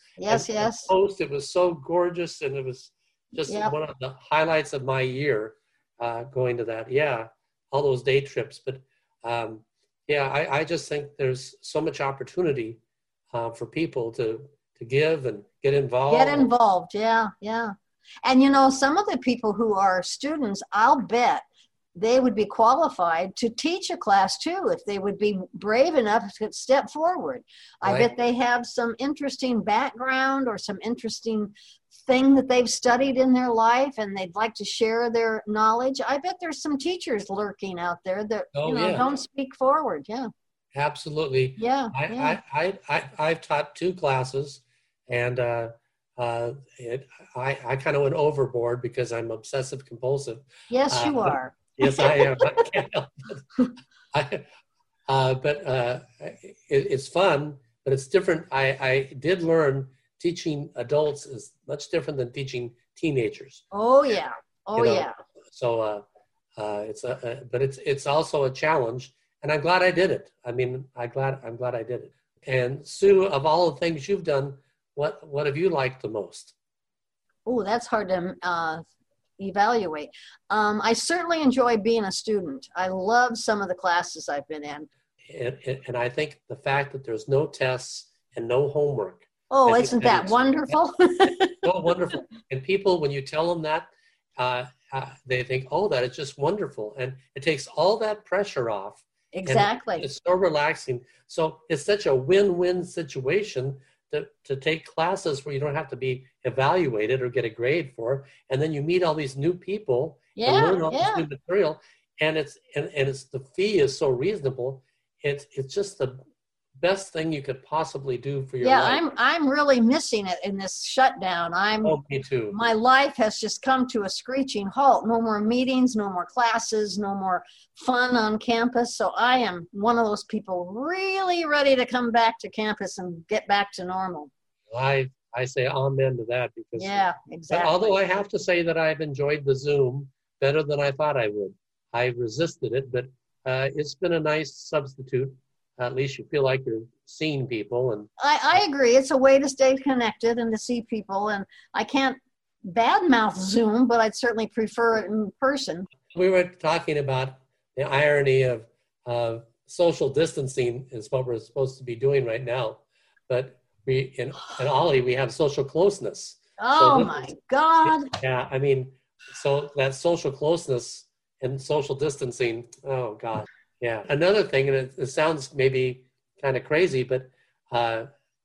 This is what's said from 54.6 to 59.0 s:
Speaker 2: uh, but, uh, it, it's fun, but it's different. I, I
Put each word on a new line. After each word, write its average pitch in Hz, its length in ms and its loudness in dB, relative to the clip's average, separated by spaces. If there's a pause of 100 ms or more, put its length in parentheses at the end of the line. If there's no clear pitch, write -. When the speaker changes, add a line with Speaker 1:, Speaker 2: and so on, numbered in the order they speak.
Speaker 2:
uh, 135 260 2
but, 147 320 -2
uh, 127 340 -2 (200)
it, - 360 -16 (120)
it's 135 380 0
fun, 151 500 2 (280)
but 131 80 0
it's 135 160 -2
different. 180 420 2
I, 135 160 0 (140)
I 135 400 0